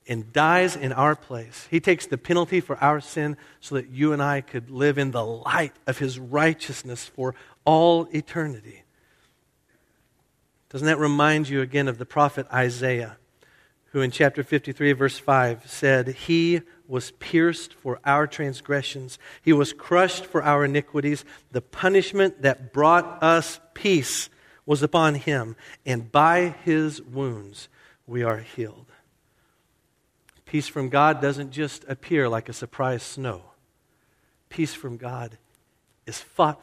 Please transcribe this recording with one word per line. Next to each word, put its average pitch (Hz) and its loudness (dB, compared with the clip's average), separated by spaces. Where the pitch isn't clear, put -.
and 113 -8
dies 165 2
in 135 -6
our 147 2
place. 117 -14
He 165 2
takes 160 0
the 135 -6
penalty 170 0
for - -6
our 147 2
sin 147 -6
so - -8
that 127 -6
you 143 0
and 143 -2
I 143 0
could 123 -10
live 135 0
in 139 -2
the 117 -4
light 117 -4
of 131 -2
his 131 -6
righteousness 135 -4
for 127 -6
all 165 4
eternity. 151 -8
Doesn't 143 -4
that 143 2
remind 151 2
you 139 -2
again 135 -2
of 117 -4
the 120 -10
prophet 143 0
Isaiah, 123 -2
who 139 -2
in 127 0
chapter 143 2
fifty-three, 143 0
verse 135 0
five 123 2
said, 131 2
"He 165 0
was 127 -6
pierced - -2
for - -8
our 143 2
transgressions. 139 -6
He 160 6
was 143 4
crushed 180 0
for 151 -2
our 147 4
iniquities. 143 -2
The 123 -4
punishment 190 0
that 131 0
brought 165 4
us 165 2
peace - 0
was 147 0
upon 156 4
him, 127 -4
and 117 -4
by 165 4
his 156 0
wounds 120 -10
we 120 -6
are 110 0
healed." 110 -12
Peace - -4
from 135 -6
God 143 4
doesn't 139 -4
just 143 -8
appear 135 0
like 113 -4
a 113 -12
surprise 127 -6
snow. 120 -10
Peace 156 -4
from 120 -14
God 120 -12
is - -12
fought - 0